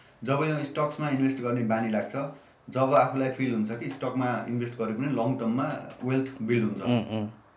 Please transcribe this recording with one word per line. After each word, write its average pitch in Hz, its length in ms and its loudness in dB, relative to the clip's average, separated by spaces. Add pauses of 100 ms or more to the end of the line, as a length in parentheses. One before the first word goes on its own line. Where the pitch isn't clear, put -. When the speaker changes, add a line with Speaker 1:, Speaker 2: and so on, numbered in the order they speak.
(240)
Speaker 1:
जब 139 180 2
यो 151 220 0
स्टक्समा 147 440 -2
इन्भेस्ट 131 340 2
गर्ने 120 180 0
बानी 113 280 0
लाग्छ, 107 280 -2 (540)
जब 131 240 4
आफूलाई 131 360 4
फिल 127 240 0
हुन्छ 107 160 0
कि 127 200 -6
स्टकमा 123 580 -2
इन्भेस्ट 120 300 -4
गरे 110 140 -2
पनि 127 140 -2
लङ 123 280 2
टर्ममा 123 420 0 (280)
वेल्थ 131 380 0
बिल्ड 113 220 4
हुन्छ, 101 180 -2
Speaker 2:
उम्, 110 360 2
उम्। 107 100 -2 (280)